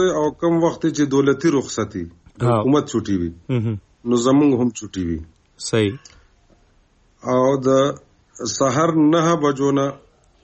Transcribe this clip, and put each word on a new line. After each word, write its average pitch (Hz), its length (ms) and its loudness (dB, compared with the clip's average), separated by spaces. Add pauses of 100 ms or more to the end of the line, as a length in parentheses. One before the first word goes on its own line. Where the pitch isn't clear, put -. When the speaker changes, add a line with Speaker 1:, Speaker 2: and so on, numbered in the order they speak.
(160)
Speaker 1:
او 151 140 0
کم 165 340 0
وخت 160 220 -2
چې 151 160 0
دولتي 139 460 2
رخصتي، 104 560 -2 (340)
د 123 60 -2
Speaker 2:
ها. 117 160 2
Speaker 1:
حکومت 139 300 2
چوټي 104 300 -2
وي، 85 120 -4 (160)
Speaker 2:
مهم. 113 320 -4 (240)
Speaker 1:
نو 120 120 0
زموږ 131 440 2
هم 123 100 0
چوټي 98 360 -8
وي. 82 120 -4 (400)
Speaker 2:
صحیح. 107 340 0 (1300)
Speaker 1:
او 127 320 0
د 135 380 0 (500)
سحر 139 500 0
نهه 160 400 2
بجو 143 360 0
نه، 139 220 -2 (520)